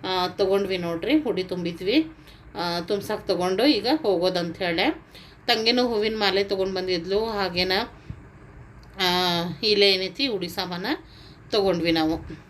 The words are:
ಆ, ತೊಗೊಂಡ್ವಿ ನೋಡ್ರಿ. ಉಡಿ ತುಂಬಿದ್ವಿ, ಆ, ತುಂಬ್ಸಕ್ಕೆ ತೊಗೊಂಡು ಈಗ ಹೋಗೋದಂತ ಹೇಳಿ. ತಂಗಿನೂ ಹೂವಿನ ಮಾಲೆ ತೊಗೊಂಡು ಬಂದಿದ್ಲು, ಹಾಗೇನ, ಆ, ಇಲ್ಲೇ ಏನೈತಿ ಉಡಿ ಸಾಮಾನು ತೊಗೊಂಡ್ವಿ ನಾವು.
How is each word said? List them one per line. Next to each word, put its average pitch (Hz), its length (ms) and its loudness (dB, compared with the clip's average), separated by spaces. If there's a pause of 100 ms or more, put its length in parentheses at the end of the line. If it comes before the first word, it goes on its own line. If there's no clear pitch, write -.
ಆ, 180 240 0
ತೊಗೊಂಡ್ವಿ 190 500 0
ನೋಡ್ರಿ. 175 440 0
ಉಡಿ 185 200 -2
ತುಂಬಿದ್ವಿ, 180 720 -2 (420)
ಆ, 175 260 -4
ತುಂಬ್ಸಕ್ಕೆ 202 460 -4
ತೊಗೊಂಡು 185 400 2
ಈಗ 226 200 4 (160)
ಹೋಗೋದಂತ 180 560 0
ಹೇಳಿ. 185 360 0 (520)
ತಂಗಿನೂ 240 420 2
ಹೂವಿನ 220 280 0
ಮಾಲೆ 202 280 2
ತೊಗೊಂಡು 190 300 -2
ಬಂದಿದ್ಲು, 185 500 -2
ಹಾಗೇನ, 185 480 -2 (1200)
ಆ, 190 80 -2 (580)
ಇಲ್ಲೇ 202 300 4
ಏನೈತಿ 190 360 -2
ಉಡಿ 180 200 -4
ಸಾಮಾನು 180 580 -6 (440)
ತೊಗೊಂಡ್ವಿ 175 420 2
ನಾವು. 160 580 -2